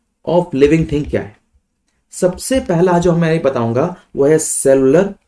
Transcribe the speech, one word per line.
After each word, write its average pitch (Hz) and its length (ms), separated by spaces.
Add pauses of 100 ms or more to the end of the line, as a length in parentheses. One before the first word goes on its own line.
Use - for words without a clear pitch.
(280)
of 170 260
living 147 320
thing 147 240
क्या 101 100
है? - 160 (760)
सबसे 196 480
पहला 180 380
जो 170 180
मैं 165 260
बताऊंगा 120 420 (320)
वो 139 100
है 156 120
cellular, 139 760 (140)